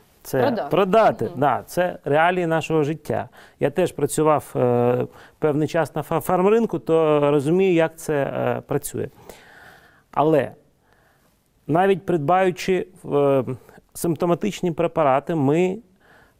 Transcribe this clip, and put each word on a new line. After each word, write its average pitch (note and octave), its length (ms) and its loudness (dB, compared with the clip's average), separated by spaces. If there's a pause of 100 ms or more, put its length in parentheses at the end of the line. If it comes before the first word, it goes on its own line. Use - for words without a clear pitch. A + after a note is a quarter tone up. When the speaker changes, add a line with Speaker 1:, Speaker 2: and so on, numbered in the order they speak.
(220)
Speaker 1:
це - 200 -2
Speaker 2:
Продати. G#3 280 -2
Speaker 1:
продати. F#3 540 2
Speaker 2:
Мгм. G2 120 -6
Speaker 1:
Да, B2 300 0
це F3 380 -4
реалії E3+ 420 2
нашого D#3+ 360 0
життя. B2 460 -4 (320)
Я C#3 100 0
теж F3 220 -2
працював, D3 640 0
е, B2 500 2 (320)
певний D3+ 300 0
час D#3+ 260 -2
на D#3 80 -6
фа-, D#3+ 180 -4
фармринку, G3 580 2
то D#3 420 2 (100)
розумію, E3+ 440 2
як D#3+ 240 0
це, - 160 -4
е, B2+ 460 -2
працює. C#3 480 -6 (1040)
Але C#3 400 0 (1120)
навіть F3+ 400 2
придбаючи, F3 800 0 (180)
е, C#3 400 2 (500)
симптоматичні F3 800 -2
препарати, D#3 600 0
ми E3+ 440 0 (600)